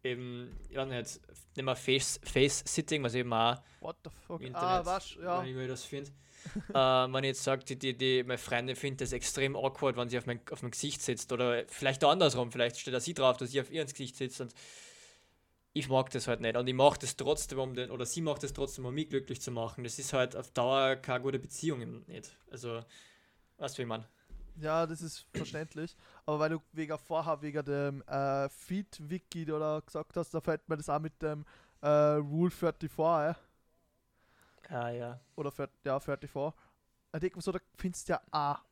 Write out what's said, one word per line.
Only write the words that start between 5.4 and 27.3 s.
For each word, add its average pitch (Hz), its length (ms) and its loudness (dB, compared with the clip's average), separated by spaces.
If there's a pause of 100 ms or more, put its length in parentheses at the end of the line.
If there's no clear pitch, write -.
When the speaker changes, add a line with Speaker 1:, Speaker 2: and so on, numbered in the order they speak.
Speaker 1:
wenn 131 80 -6
ich 127 60 -8
mir 127 120 -4
das 127 160 -6
find. 143 280 -10 (340)
Speaker 2:
<laughs> - 280 -6
Speaker 1:
Äh, 143 40 6
wenn 131 460 6
ich 135 60 2
jetzt 131 140 -4
sag, 135 220 2
die, 131 140 -4
die, 131 160 0
die, 127 280 4
meine 123 140 -2
Freundin 123 380 -2
findet 139 260 -4
das 120 120 -2
extrem 135 420 0
awkward, 131 400 0
wenn 120 140 -2
sie 123 80 0
auf 117 80 -2
mein, 120 160 -4 (100)
auf 143 100 -8
mein 123 100 -6
Gesicht - 300 -4
sitzt - 300 -2
oder 120 360 2
vielleicht 135 360 0
auch 143 80 10
andersrum, 127 400 4
vielleicht 120 260 0
steht - 180 -6
auch 123 40 2
sie 170 140 -4
drauf, 127 240 6
dass 120 140 -4
sie 135 100 2
auf - 100 -8
ihr 156 100 -4
ins 139 120 -6
Gesicht - 240 -10
sitzt 131 240 -6
und 120 120 -8 (1200)
ich 139 160 -4
mag 131 220 4
das 123 160 -4
halt 117 140 0
nicht 113 160 0
und 123 100 0
ich 127 60 0
mach 139 240 8
das - 180 -6
trotzdem, 135 440 -2
um 131 140 -4
den, 127 160 -6
oder 123 160 -4
sie 170 160 -4
macht 151 220 -2
das 131 100 -6
trotzdem, 135 320 -6
um 123 80 -4
mich 151 160 -4
glücklich 135 320 -4
zu 131 100 -8
machen. 117 320 -6
Das 117 160 -8
ist 135 140 -6
halt 127 220 2
auf - 160 -8
Dauer 135 460 4
keine 127 260 -2
gute 135 160 0
Beziehung 143 420 -4
im, 117 260 -10
nicht. - 280 -16 (160)
Also, 117 300 -8 (760)
weißt 139 180 -6
du, - 40 -10
wie 127 40 -2
ich 117 40 -4
mein? 113 180 -6 (540)
Speaker 2:
Ja, 156 260 0
das 160 160 -8
ist - 280 -10
<clears throat> - 40 -20
verständlich. 156 640 -8 (300)
Aber 151 140 0
weil 156 120 4
du 160 100 -2 (120)
wegen 156 260 -4
vorher, 156 420 -2